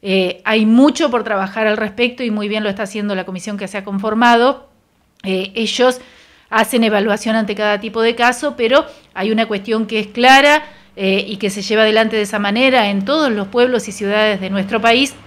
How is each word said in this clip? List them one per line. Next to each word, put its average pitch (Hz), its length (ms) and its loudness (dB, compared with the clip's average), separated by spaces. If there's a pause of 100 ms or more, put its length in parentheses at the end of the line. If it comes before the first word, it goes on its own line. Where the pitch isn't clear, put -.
eh, 190 420 -2
hay 220 200 2
mucho 269 460 4
por 233 120 -2
trabajar 208 440 -2
al 214 100 0
respecto 240 460 -4
y 233 80 -4
muy 208 160 -4
bien 214 160 -4
lo 214 80 -2
está 202 120 -6
haciendo 208 300 -6
la 185 100 -4
comisión 190 320 -10
que 196 120 -8
se 202 100 -10
ha 196 60 -8
conformado. 233 840 2 (540)
Eh, 190 320 -4
ellos 247 480 0 (480)
hacen 226 340 0
evaluación 214 520 0
ante 220 180 -2
cada 208 260 -2
tipo 226 220 -6
de 226 140 2
caso, 247 420 0
pero 254 260 2 (300)
hay 196 180 -4
una 226 140 0
cuestión 220 400 -4
que 214 140 -4
es 208 80 -6
clara, 269 560 6 (320)
eh, 196 320 -2
y 202 100 -10
que 202 140 -4
se 202 100 -10
lleva 220 220 2
adelante 220 320 2
de 214 80 0
esa 202 160 -6
manera 226 500 2
en 196 160 -2
todos 285 260 0
los 208 180 -4
pueblos 240 400 0
y - 20 -12
ciudades 208 500 -2
de 190 80 -6
nuestro 196 320 -2
país 233 320 2 (140)